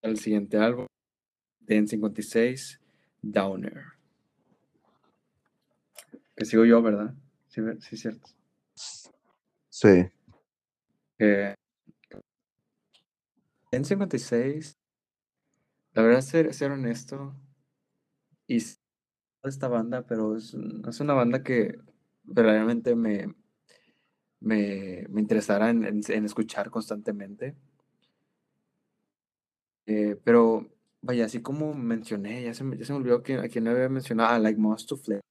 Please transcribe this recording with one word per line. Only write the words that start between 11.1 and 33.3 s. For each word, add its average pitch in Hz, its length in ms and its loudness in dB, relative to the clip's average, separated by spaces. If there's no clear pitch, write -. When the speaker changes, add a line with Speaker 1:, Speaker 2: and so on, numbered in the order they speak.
Speaker 1:
Eh, 101 360 2
ten 131 160 -2
cincuenta 196 300 -2
y - 20 -2
seis, 139 580 -4
la 113 80 2
verdad, 120 180 6
ser, 156 320 0
ser 139 200 -4
honesto, 139 640 -8
y 117 120 -2
s-, - 180 -6
esta 135 260 -6
banda, 120 380 -2
pero 110 300 -2
es 110 160 -12
un-, - 340 -10
es 117 140 -10
una 143 140 0
banda 127 280 2
que 120 360 0
verdaderamente 113 680 4
me, 104 400 -2
me, 98 680 -4
me 101 140 -2
interesara 107 480 2
en, 117 140 2
en, 104 220 -2
en 107 200 0
escuchar 104 440 -4
constantemente. 107 840 -8
Eh, 104 380 0
pero, 117 460 4
vaya, 120 240 0
así 113 160 -8
como 151 320 -6
mencioné, 117 720 -6
ya 117 100 -8
se 135 100 -10
me, 135 140 -6
ya 117 80 -12
se 139 60 -8
me 143 60 -4
olvidó 120 240 2
que, 135 140 -4